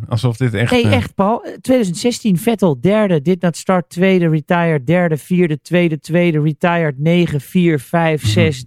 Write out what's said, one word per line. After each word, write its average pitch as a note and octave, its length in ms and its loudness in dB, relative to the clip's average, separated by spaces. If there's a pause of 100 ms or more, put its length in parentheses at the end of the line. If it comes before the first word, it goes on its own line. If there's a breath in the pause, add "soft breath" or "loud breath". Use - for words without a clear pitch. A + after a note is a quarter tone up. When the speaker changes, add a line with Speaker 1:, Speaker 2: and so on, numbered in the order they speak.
Speaker 1:
eh, - 60 -12
alsof A#2 280 -2
dit B2 160 -2
echt, A#2 180 -2
Speaker 2:
Nee, B3 140 2
Speaker 1:
eh, G#2+ 80 -2
Speaker 2:
echt, - 220 -2
Paul. G#3+ 280 0
Eh, E4+ 100 -14
tweeduizend G3 440 0
zestien, A3 400 0
Vettel, E3+ 440 0
derde. F#3+ 400 2
Did F3 200 0
not E3+ 160 -2
start, F#3 320 -2
tweede. F3+ 400 2
Retired, D#3 580 0
derde. E3+ 300 0
Vierde, F3 440 -2
tweede, E3 380 0
tweede. E3 420 0
Retired, D#3 580 -2
negen, E3 420 0
vier, E3+ 380 0
vijf, D#3+ 420 -2
Speaker 1:
Mhm. A2 100 -2
Speaker 2:
zes, D#3+ 360 0